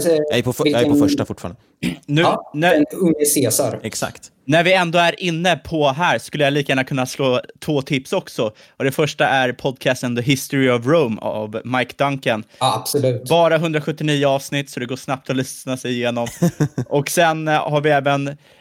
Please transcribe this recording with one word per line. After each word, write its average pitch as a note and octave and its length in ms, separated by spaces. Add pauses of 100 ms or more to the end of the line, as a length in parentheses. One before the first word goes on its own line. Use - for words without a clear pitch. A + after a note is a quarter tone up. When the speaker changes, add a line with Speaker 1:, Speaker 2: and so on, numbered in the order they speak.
Speaker 1:
Jag D3+ 320
är B2 40
på B2 120
för-, D3 140
jag B2 140
är B2 40
på D3 60
Speaker 2:
vilken C#3+ 180
Speaker 1:
första C#3+ 160
fortfarande. - 340 (460)
Speaker 3:
Nu, D3 160
Speaker 2:
Ja, - 320
Speaker 3:
när E3+ 200
Speaker 2:
den D3 120 (140)
unge D#3+ 260 (100)
Caesar. A#2 480
Speaker 1:
Exakt. - 480 (140)
Speaker 3:
när D#3+ 180
vi F#3 100
ändå F3 260
är E3+ 240
inne E3+ 320
på D3 340
här C#3 300
skulle - 240
jag C#3 100
lika C#3+ 180
gärna C3 120
kunna C3 220
slå B2+ 360 (240)
två D3 160
tips C3+ 320
också. B2+ 380 (260)
Och C3 60
det C3+ 80
första D3 360
är C3 260
podcasten B2+ 600
The A#2 60
History C3 480
of A#2+ 160
Rome C3 360
av G#2+ 440
Mike B2 320
Duncan. C3+ 460 (160)
Speaker 2:
Ja, B2+ 220
absolut. B2 480
Speaker 3:
Bara E3 280
hundrasjuttionio D3+ 720
avsnitt, C#3 420
så - 100
det B2 60
går B2+ 100
snabbt C3 340
att C3 60
lyssna C3 420
sig B2 140
igenom. A#2+ 360 (300)
Speaker 1:
<laughs> C3+ 320
Speaker 3:
Och D3 200
sen, D#3+ 380
eh, D3+ 60
har D3 280
vi D3+ 80
även, C#3 380
eh, D3 80 (260)